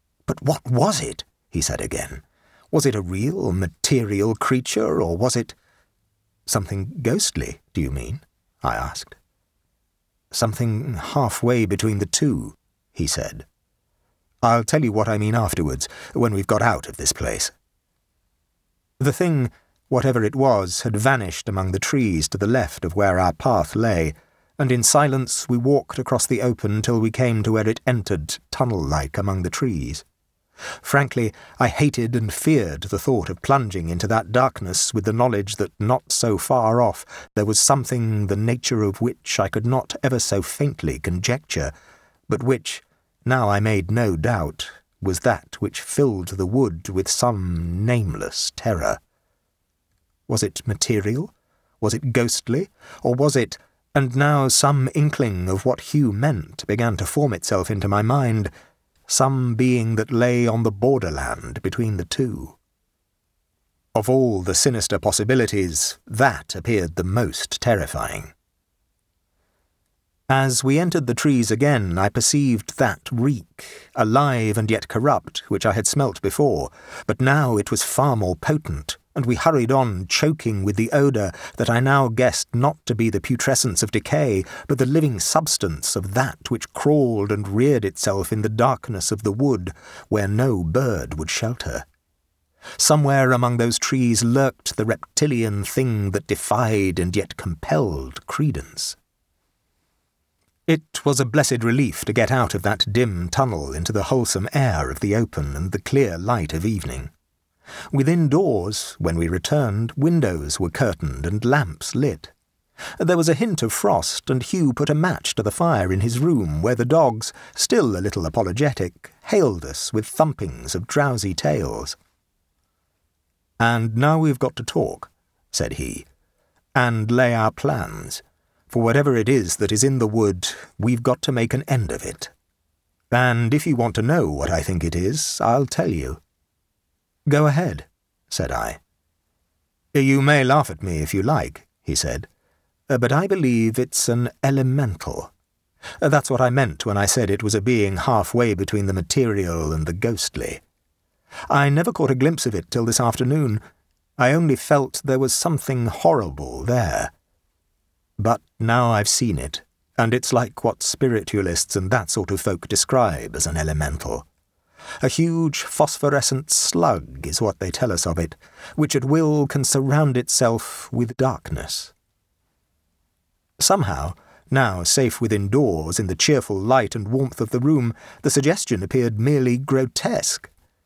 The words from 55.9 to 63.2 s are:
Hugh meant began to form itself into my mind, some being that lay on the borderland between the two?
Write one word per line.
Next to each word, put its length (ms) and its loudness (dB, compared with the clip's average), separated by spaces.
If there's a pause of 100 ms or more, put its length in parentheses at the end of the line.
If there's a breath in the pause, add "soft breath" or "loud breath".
Hugh 180 2
meant 560 -2
began 300 0
to 80 -4
form 260 0
itself 400 -2
into 160 -2
my 140 2
mind, 500 2 (560 soft breath)
some 480 2
being 400 2
that 160 -2
lay 340 4
on 160 2
the 100 2
borderland 920 -2
between 340 -2
the 80 -6
two? 520 -4 (1400)